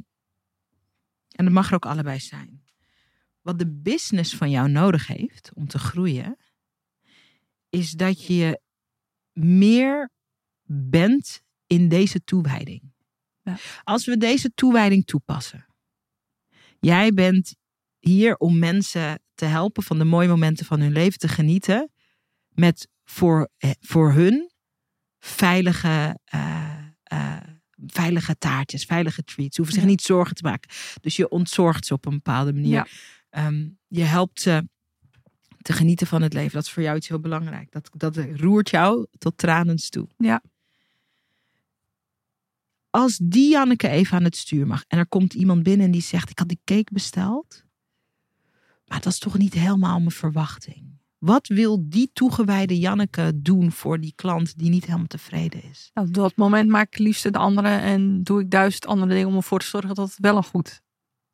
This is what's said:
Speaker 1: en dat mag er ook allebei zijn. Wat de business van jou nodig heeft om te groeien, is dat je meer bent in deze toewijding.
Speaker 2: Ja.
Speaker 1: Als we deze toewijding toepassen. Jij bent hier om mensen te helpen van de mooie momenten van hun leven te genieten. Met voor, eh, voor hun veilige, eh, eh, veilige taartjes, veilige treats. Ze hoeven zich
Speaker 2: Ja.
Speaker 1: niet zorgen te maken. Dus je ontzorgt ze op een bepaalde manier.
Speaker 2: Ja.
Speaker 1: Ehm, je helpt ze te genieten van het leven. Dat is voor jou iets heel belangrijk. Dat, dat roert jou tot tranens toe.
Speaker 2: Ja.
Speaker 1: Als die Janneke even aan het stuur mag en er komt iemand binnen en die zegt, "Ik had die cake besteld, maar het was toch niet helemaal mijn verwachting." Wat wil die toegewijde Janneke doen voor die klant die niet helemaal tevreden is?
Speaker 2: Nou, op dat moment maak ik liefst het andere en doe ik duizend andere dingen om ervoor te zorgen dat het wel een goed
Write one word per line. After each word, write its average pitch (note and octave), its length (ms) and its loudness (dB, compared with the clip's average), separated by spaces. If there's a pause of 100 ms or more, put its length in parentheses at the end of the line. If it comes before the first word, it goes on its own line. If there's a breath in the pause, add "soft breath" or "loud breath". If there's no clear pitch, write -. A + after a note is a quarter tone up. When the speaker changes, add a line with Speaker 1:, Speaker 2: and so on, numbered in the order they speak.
(1300)
Speaker 1:
en - 160 -4
dat F#3 80 4
mag F#3 160 2
er F#3+ 60 -2
ook F3 120 -2
allebei C#3+ 340 -6
zijn. C#3 420 -20 (800)
Wat F3 160 -6
de E3+ 120 -2
business E3+ 640 -4
van D3 140 -2
jou C3+ 180 2
nodig D#3 380 2
heeft - 480 -10
om D3 140 -10
te - 100 -6
groeien, F3+ 580 -4 (1300)
is E3+ 220 -4
dat F#3 340 -4
je E3 340 0 (720)
meer A#3 800 4 (560)
bent D#3 760 0 (240)
in F3 220 4
deze F3+ 360 0
toewijding. C#3+ 680 -4 (500)
Speaker 2:
Ja. F#3 140 -8 (280 loud breath)
Speaker 1:
Als A#3 220 -2
we B3 100 -2
deze A#3 380 0
toewijding G#3+ 520 4
toepassen. - 600 -8 (1120 soft breath)
Jij F#3+ 320 4
bent F#3 440 2 (420)
hier G3+ 380 2
om E3+ 220 2
mensen E3 640 -2 (120)
te - 100 -8
helpen E3 380 -2
van D#3+ 160 -4
de D#3+ 60 2
mooie E3+ 240 4
momenten D#3+ 380 2
van D3+ 140 0
hun D3 120 2
leven E3+ 260 0
te E3 100 -2
genieten. F#3+ 600 0 (580)
Met E3+ 400 2 (160)
voor, E3 520 0
eh, C3+ 140 -2 (100)
voor D#3 320 2
hun G#3+ 380 4 (680)
veilige, F3 1080 0
eh, D3+ 540 -6 (240)
eh, D3+ 380 -8 (460)
veilige E3+ 520 -2
taartjes, C#3 460 -6
veilige E3+ 400 -2
treats. C#3 300 -10
Ze - 60 -2
hoeven D#3+ 200 -4
zich E3+ 40 4
Speaker 2:
Ja. G3 100 6
Speaker 1:
niet - 80 0
zorgen F3+ 320 2
te - 80 -14
maken. C3 280 -6 (300 loud breath)
Dus - 160 -6
je F3 120 0
ontzorgt E3+ 580 0
ze - 80 -4
op - 120 -6
een C#3+ 80 -4
bepaalde C#3+ 380 -2
manier. C#3+ 200 0
Speaker 2:
Ja. A3 140 0 (440 loud breath)
Speaker 1:
Ehm, D3+ 380 -4 (180)
je E3+ 160 -4
helpt E3+ 380 0
ze E3 280 0 (960)
te - 100 -4
genieten E3+ 340 2
van E3 160 0
het D#3 100 0
leven. C#3+ 200 -4
Dat D3+ 140 -6
is - 60 -14
voor E3+ 100 -4
jou D3+ 140 -2
iets D#3 120 -8
heel D#3+ 120 -6
belangrijk. D#3+ 520 -8
Dat, - 240 -14
dat D#3 200 -4
roert D#3+ 540 0
jou G3+ 360 2 (120)
tot - 200 -4
tranens E3+ 520 0
toe. - 260 -8
Speaker 2:
Ja. A3+ 260 0 (2500)
Speaker 1:
Als A#3+ 320 0
die A#3 280 4
Janneke B3+ 380 2
even F#3 280 2
aan F3 80 2
het E3+ 120 0
stuur D3 300 -2
mag - 220 -4
en E3 100 0
er E3+ 80 2
komt F#3 280 0
iemand F3+ 280 2
binnen F#3+ 240 4
en F3+ 60 4
die F3 100 0
zegt, - 280 -6
"Ik - 80 -12
had F3 100 -2
die E3+ 160 -8
cake G#3 280 0
besteld, G3+ 720 -6 (1200)
maar - 120 -12
het - 80 -8
was F#3 140 -2
toch G3+ 200 -4
niet G3 160 2
helemaal F3+ 440 2
mijn E3+ 120 0
verwachting." D3+ 800 -6 (260)
Wat G#3+ 280 2
wil G#3 420 0
die A3 240 0
toegewijde G3 640 0
Janneke F3+ 540 0 (100)
doen F3 300 4
voor D#3+ 280 -4
die D#3 140 -10
klant E3+ 440 -4
die E3 120 0
niet F3 140 2
helemaal E3+ 220 -4
tevreden E3 560 -8
is? - 320 -20
Speaker 2:
Nou, G3+ 140 -2
op F3 60 -4
dat F#3+ 220 0
moment G#3+ 320 4
maak G#3+ 240 4
ik - 60 -10
liefst G#3+ 260 0
het G3+ 120 -2
andere G3+ 320 2
en G3 540 0
doe G3+ 180 0
ik F#3 100 -4
duizend F#3+ 360 2
andere F#3+ 260 0
dingen F#3+ 160 2
om F#3+ 80 0
ervoor F#3 240 -2
te - 60 -10
zorgen G3 280 -6
dat G3 140 -4
het - 120 -18
wel G#3 160 4
een F#3+ 80 2
goed - 380 -6 (520)